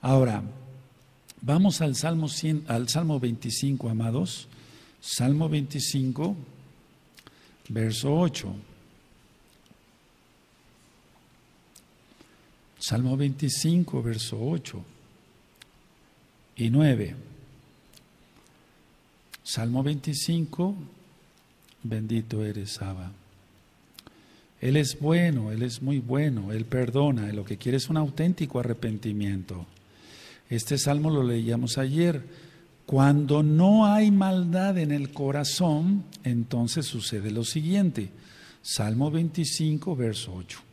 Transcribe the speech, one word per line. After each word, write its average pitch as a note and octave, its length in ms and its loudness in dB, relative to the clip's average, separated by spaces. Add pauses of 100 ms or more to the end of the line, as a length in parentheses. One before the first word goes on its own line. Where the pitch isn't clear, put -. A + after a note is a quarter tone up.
Ahora, B2+ 420 2 (960)
vamos E3 380 4
al D3 160 0
Salmo D#3+ 320 0
cien, D#3 400 -2
al A#2+ 220 -2
Salmo D#3 320 0
veinticinco, B2 680 -2
amados. A2+ 600 -2 (500)
Salmo D3 480 0
veinticinco, D3 880 -2 (1300)
verso A2+ 440 -2
ocho. D#3+ 400 0 (4000)
Salmo B2+ 380 -2
veinticinco, C#3+ 880 0
verso A2+ 380 -4
ocho C3+ 420 -6 (1700)
y A#2 120 0
nueve. B2+ 460 4 (2250)
Salmo A#2 400 -2
veinticinco, D#3 960 -2 (1080)
bendito A2 600 -2
eres, G#2 380 -8
Abba. F#2 300 -10 (1500)
Él C3 160 2
es C#3+ 220 -2
bueno, D3+ 520 2
Él A2 120 -2
es B2 180 -6
muy C#3 180 0
bueno, A#2+ 540 -2
Él A2 120 -4
perdona, B2+ 640 0
Él G#2 60 -4
lo G#2 100 -6
que G2+ 120 -8
quiere B2 200 0
es C3+ 120 -4
un D#3+ 80 0
auténtico D#3 640 0
arrepentimiento. G#2 1040 -4 (840)
Este A#2+ 280 -2
salmo D3 320 0
lo D3 140 2
leíamos A#2 540 0
ayer. D3 440 0 (640)
Cuando C#3+ 580 4
no F#3 420 8
hay G#3 260 6
maldad F#3 680 2
en D3+ 140 2
el C#3+ 200 -2
corazón, D3+ 920 0 (200)
entonces A#2+ 600 0
sucede G#2+ 460 -6
lo A2+ 120 -2
siguiente. D#3+ 680 0 (520)
Salmo A#2 500 0
veinticinco, D#3 840 -2
verso A2+ 380 -4
ocho. F2+ 260 -12 (140)